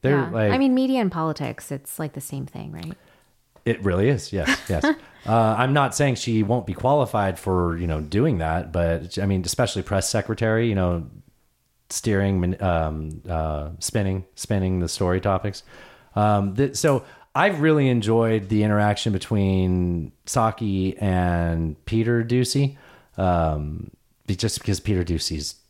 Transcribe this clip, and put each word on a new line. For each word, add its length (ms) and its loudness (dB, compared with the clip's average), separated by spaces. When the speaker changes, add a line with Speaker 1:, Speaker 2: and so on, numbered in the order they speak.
Speaker 1:
They're 160 2
Speaker 2:
Yeah. 140 0
Speaker 1:
like 200 2
Speaker 2:
I 60 2
mean, 160 4
media 280 2
and 100 0
politics, 600 -6
it's, 280 -10
like, 140 -8
the 80 -12
same 240 -10
thing, 280 -14
right? 200 -14
Speaker 1:
It 200 -2
really 260 2
is. 240 -2
Yes, 300 0
Speaker 2:
<laughs> 60 -6
Speaker 1:
yes. 140 0
Uh, 320 2
I'm 140 2
not 240 0
saying 200 2
she 280 0
won't 220 0
be 80 -4
qualified 640 0
for, 380 0
you 100 -4
know, 140 -2
doing 380 0
that, 340 -2
but, 460 -2
I 60 -2
mean, 200 0
especially 380 -2
press 260 -2
secretary, 580 0
you 80 0
know, 300 0
steering, 520 0
man-, 200 -2
um, 680 -2
uh, 400 -4
spinning, 460 -2
spinning 440 0
the 100 0
story 320 0
topics. 420 -2
Um, 400 2
th-, 200 0
so 300 2
I've 260 2
really 260 4
enjoyed 600 2
the 140 4
interaction 500 2
between 1000 0
Psaki 760 0
and 840 0
Peter 380 2
Doocy, 520 0
um, 720 0
be-, 80 -2
just 240 -2
because 220 -2
Peter 240 0
Doocy 320 -2
is 180 -8